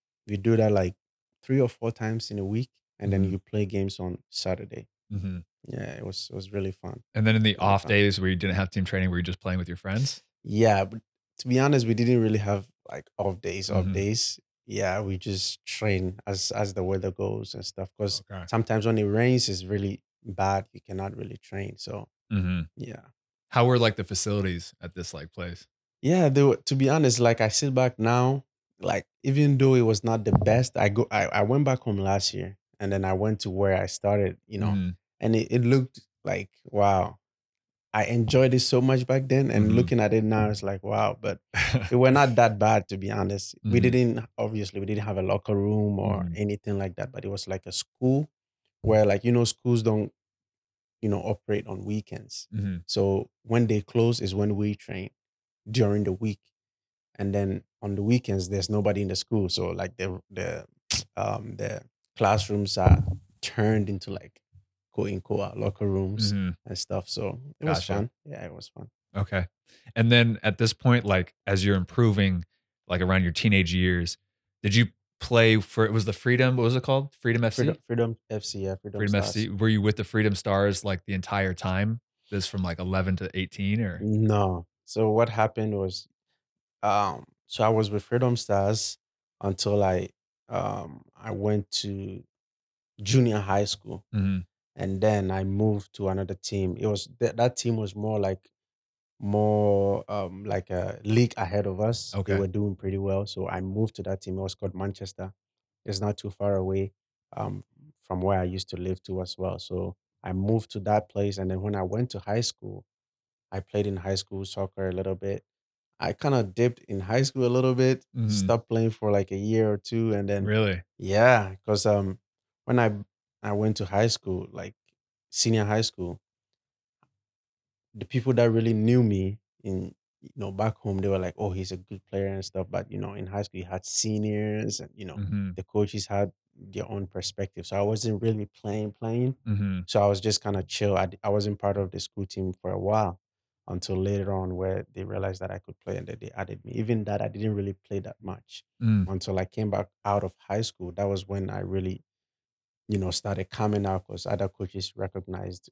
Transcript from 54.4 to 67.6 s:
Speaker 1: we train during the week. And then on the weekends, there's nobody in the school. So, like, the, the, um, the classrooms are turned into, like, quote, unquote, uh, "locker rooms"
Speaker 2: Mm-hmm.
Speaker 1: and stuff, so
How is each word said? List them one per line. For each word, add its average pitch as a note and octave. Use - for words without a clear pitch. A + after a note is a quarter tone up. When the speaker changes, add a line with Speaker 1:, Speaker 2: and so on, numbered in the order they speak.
Speaker 1:
we G#2
train -
during G#2
the G2
week. G#2
And G2+
then G2
on G2+
the G2+
weekends, G2+
there's G2
nobody G#2
in F#2+
the F#2
school. G2
So, F2+
like, F#2
the, F#2
the, F#2
um, G#2+
the G2+
classrooms G2+
are F#2
turned G#2+
into, G2
like, -
quote, G2+
unquote, G2
uh, -
"locker G#2
rooms" G2+
Speaker 2:
Mm-hmm. F#2+
Speaker 1:
and G2+
stuff, F#2+
so G2+